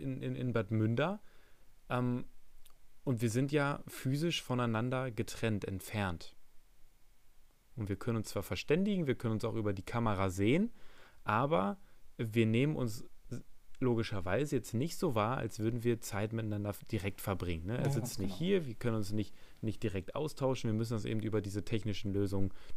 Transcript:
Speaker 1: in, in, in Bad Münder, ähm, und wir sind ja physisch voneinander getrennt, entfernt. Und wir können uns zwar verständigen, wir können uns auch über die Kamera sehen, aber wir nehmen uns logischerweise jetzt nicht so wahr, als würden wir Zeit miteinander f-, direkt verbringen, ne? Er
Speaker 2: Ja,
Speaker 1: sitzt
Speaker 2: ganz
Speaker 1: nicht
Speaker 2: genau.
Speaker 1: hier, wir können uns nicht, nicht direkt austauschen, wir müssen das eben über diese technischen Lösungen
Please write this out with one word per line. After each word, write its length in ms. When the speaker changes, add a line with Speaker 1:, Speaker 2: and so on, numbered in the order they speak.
Speaker 1:
in, 200
in, 140
in 180
Bad 180
Münder, 500
ähm, 360
und 180
wir 80
sind 220
ja 360
physisch 540
voneinander 720
getrennt, 540
entfernt. 680
Und 140
wir 80
können 200
uns 120
zwar 140
verständigen, 640
wir 80
können 180
uns 120
auch 100
über 180
die 100
Kamera 460
sehen, 420
aber 540
wir 280
nehmen 320
uns 280
logischerweise 760
jetzt 180
nicht 240
so 180
wahr, 220
als 220
würden 240
wir 160
Zeit 320
miteinander 380
f-, 160
direkt 340
verbringen, 460
ne? 140
Er 60
Speaker 2:
Ja, 40
Speaker 1:
sitzt 280
Speaker 2:
ganz 20
Speaker 1:
nicht 100
Speaker 2:
genau. 100
Speaker 1:
hier, 280
wir 80
können 200
uns 160
nicht, 240
nicht 240
direkt 320
austauschen, 540
wir 80
müssen 160
das 100
eben 160
über 220
diese 240
technischen 480
Lösungen 400